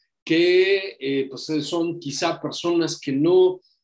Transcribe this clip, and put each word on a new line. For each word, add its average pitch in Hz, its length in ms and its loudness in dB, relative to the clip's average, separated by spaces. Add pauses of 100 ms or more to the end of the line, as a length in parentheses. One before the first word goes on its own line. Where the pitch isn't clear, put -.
(240)
que, 185 760 2
eh, 135 280 -2
pues, 131 160 -14 (220)
son 170 320 -4
quizá 160 420 -4
personas 165 600 -2
que 139 120 -6
no 185 480 4 (240)